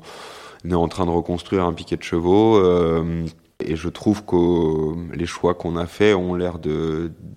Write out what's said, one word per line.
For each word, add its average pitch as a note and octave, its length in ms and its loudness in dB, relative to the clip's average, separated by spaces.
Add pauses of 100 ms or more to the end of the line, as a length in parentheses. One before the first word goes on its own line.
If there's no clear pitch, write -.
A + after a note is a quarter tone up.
(640)
est E2+ 100 -2
en E2 140 4
train F2 180 -2
de F2 40 0
reconstruire F2 540 0
un F2 80 0
piquet E2+ 240 -6
de - 80 -14
chevaux, G2 520 4
euh, E2 680 2 (360)
et D#2+ 140 -4
je E2+ 140 -8
trouve G#2 340 -2
que E2+ 920 0
les E2+ 120 -4
choix F2+ 280 0
qu'on E2+ 220 -4
a E2+ 100 -2
faits G#2 300 4
ont F2+ 180 -2
l'air F2 240 -4
de, D#2+ 540 -4 (240)